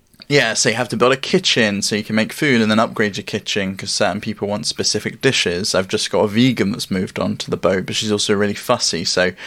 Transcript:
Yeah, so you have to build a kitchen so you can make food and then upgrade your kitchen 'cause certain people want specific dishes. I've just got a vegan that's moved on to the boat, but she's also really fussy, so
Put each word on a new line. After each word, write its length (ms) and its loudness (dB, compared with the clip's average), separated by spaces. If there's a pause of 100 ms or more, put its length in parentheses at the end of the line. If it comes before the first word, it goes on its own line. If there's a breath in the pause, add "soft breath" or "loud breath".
(280)
Yeah, 260 2
so 140 0
you 80 2
have 140 0
to 60 -4
build 160 6
a 40 2
kitchen 680 2
so 140 -2
you 80 -2
can 100 -4
make 180 0
food 280 2
and 100 4
then 80 4
upgrade 380 2
your 80 -8
kitchen 520 -4
'cause 140 -8
certain 300 0
people 260 -6
want 200 -4
specific 540 -4
dishes. 540 0
I've 140 0
just 220 -2
got 100 2
a 80 4
vegan 420 2
that's 200 -6
moved 280 -4
on 200 -2
to 120 -8
the 60 -2
boat, 280 0
but 120 -6
she's 160 -2
also 220 0
really 200 0
fussy, 500 -2
so 280 0 (140 loud breath)